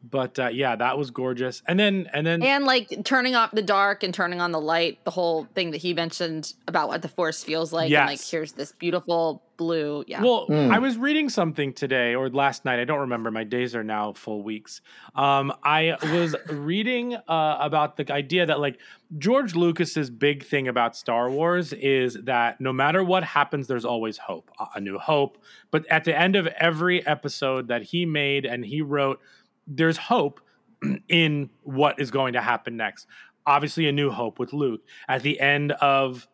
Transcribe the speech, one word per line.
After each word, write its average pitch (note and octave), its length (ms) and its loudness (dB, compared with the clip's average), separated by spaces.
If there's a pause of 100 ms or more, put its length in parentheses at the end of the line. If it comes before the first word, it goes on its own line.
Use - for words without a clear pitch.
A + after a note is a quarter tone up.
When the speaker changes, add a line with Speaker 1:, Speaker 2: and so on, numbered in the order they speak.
Speaker 1:
but, B2+ 300 -4
uh, B2+ 140 0
yeah, B2 240 0
that B2 220 0
was C#3 120 -4
gorgeous. B2+ 560 -4
And F3+ 140 2
then, G3 320 2
and D3+ 120 -2
then E3 160 0
Speaker 2:
And, C#4 240 2
like, B3+ 280 2 (120)
turning B3+ 300 2
off A3+ 160 2
the G#3+ 120 0
dark G3+ 420 2
and F3+ 100 -4
turning F3 260 -2
on F3 120 0
the D#3+ 80 -2
light, E3 440 0
the F3 60 -2
whole E3 460 0
thing F3 160 -2
that D3 60 -6
he F3 160 -2
mentioned E3 580 -4 (160)
about - 200 0
what E3+ 140 -4
the E3 60 -8
Force D#3+ 340 -2
feels D#3+ 300 -4
like. E3 180 0
And, D3 160 6
like, C#3+ 120 -4
Speaker 1:
Yes. - 120 -10
Speaker 2:
here's D#3 220 -6
this - 180 -10
beautiful E3+ 720 -2 (140)
blue. D3+ 500 -4
Yeah. - 160 -6
Speaker 1:
Well, A#3+ 260 2
Speaker 3:
Mm. D3+ 240 4
Speaker 1:
I G3+ 60 6
was B3+ 180 0
reading D4 320 0
something D#3 440 -2
today B2 420 0
or C3 160 -2
last C#3 340 0
night. B2 140 0
I A#2+ 60 0
don't D3 160 -2
remember. A#2 320 -4
My A2+ 100 -4
days A#2+ 320 -4
are A#2 80 -4
now G#2+ 300 -4
full G#2 320 -10
weeks. G#2+ 360 -10 (360)
Um, C#3 360 2 (120)
I D#3 320 2 (160)
was E3+ 300 0
Speaker 2:
<laughs> - 80 -18
Speaker 1:
reading, A3 680 -2 (100)
uh, D#3 340 2
about D3+ 360 0
the D3 160 -4
idea D3 340 0
that, D3 140 2
like, C#3+ 180 -2 (400)
George G#3+ 380 2
Lucas's E3 540 2
big C#3 340 0
thing C3+ 240 0
about A#2 260 2
Star A#2+ 340 0
Wars D#3+ 440 0
is C3 420 2 (100)
that A#2+ 360 0
no C3 120 -2
matter D3+ 300 2
what F#3 220 2
happens, C#3+ 420 0
there's A#2+ 200 -2
always A2+ 320 -2
hope, - 420 -12
a, - 60 -8 (100)
a G#2 40 -8
new G2 180 -8
hope. C#3+ 400 0 (340)
But D#3 180 2
at D#3+ 140 4
the D#3+ 120 2
end F#3+ 200 4
of F3+ 100 2
every E3+ 580 2
episode C3+ 640 -2
that A#2+ 140 -2
he E3+ 240 -2
made C#3+ 400 0
and A#2+ 180 -6
he C#3+ 180 -4
wrote, C#3 380 -2 (480)
there's D#3+ 280 2
hope E3 440 0 (400)
<clears throat> - 280 -4
in D#3 420 2 (140)
what C#3 340 2
is C3 140 -4
going C3 220 0
to B2 60 2
happen A#2 360 -2
next. A2 320 -6 (380)
Obviously, D3 420 2
A C#3 40 2
New C#3+ 200 2
Hope A2+ 260 -4
with B2 140 -4
Luke. C3+ 280 -2 (280)
At C3 160 -2
the C#3+ 160 0
end C#3+ 320 2
of C3+ 600 2